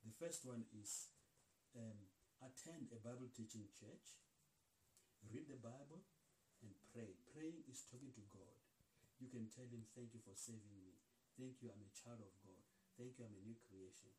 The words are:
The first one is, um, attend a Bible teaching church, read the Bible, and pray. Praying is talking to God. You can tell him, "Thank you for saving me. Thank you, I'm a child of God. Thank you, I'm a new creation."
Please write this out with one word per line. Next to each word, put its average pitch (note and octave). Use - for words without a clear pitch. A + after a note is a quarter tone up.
The A2+
first E3+
one A#2+
is, -
um, G#2+
attend C3
a A2
Bible B2
teaching G#2+
church, -
read C#3
the C3
Bible, C#3
and G#2
pray. G#2+
Praying D#3+
is -
talking B2+
to G#2+
God. -
You B2+
can A#2
tell B2+
him, A2+
"Thank A#2
you A#2
for G2
saving G#2
me. F2+
Thank C3
you, A#2
I'm G#2
a G2
child A#2
of F#2+
God. F#2+
Thank B2+
you, B2
I'm G#2
a F#2+
new A2
creation." F#2+